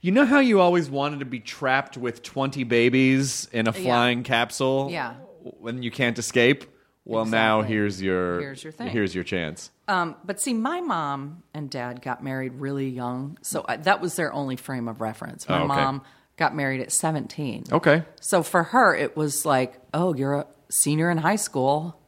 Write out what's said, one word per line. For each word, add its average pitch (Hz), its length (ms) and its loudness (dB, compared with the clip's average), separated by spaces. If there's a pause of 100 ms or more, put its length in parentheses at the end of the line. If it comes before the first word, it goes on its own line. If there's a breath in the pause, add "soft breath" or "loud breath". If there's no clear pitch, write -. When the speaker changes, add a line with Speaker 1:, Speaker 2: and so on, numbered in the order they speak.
Speaker 1:
You 180 100 0
know 262 140 6
how 277 140 6
you 226 220 6
always 175 280 4
wanted 139 300 -4
to 139 60 -6
be 120 140 -8
trapped 135 580 -2
with 120 260 -6
twenty 135 400 -4
babies 131 880 4
in 113 160 0
a 110 40 2
Speaker 2:
Yeah. 98 120 -4
Speaker 1:
flying 120 400 2
capsule? 131 680 0
Speaker 2:
Yeah. 135 240 -6 (460)
Speaker 1:
When 120 240 -8
you 117 80 -4
can't 120 260 0
escape? 123 460 4 (420 soft breath)
Well, 110 200 -2
now 110 340 4
Speaker 2:
Exactly. 107 160 0
Speaker 1:
here's 101 260 0
your, 90 380 0
Speaker 2:
Here's 127 240 -10
your 156 100 -16
thing. 240 160 -10
Speaker 1:
here's 101 240 -2
your 92 100 -4
chance. 85 460 -6 (180)
Speaker 2:
Um, 175 360 -2
but 190 180 -8
see, 254 120 -2
my 277 280 -2
mom 156 640 -6 (100)
and 147 160 -8
dad 123 320 -8
got 127 220 -6
married 131 320 -6
really 139 340 -4
young, 127 540 -8
so - 240 -6
I, 120 100 -2
that 160 240 2
was 170 140 -4
their 160 180 -2
only 135 220 -4
frame 123 320 -8
of 113 140 -8
reference. - 460 -8
My 185 120 0
Speaker 1:
Oh, 82 60 0
okay. - 20 -2
Speaker 2:
mom 139 340 0 (360 soft breath)
got 156 180 0
married 135 260 -2
at - 100 -8
seventeen. 151 800 -4
Speaker 1:
Okay. 160 320 4 (180)
Speaker 2:
So 180 220 2
for 170 200 2
her, 214 320 6
it - 220 -2
was 151 280 -2
like, 131 340 2 (140)
"Oh, 170 220 2
you're 135 200 0
a 147 120 -4 (220)
senior 156 400 2
in 170 80 2
high 170 200 2
school. 151 600 0 (100)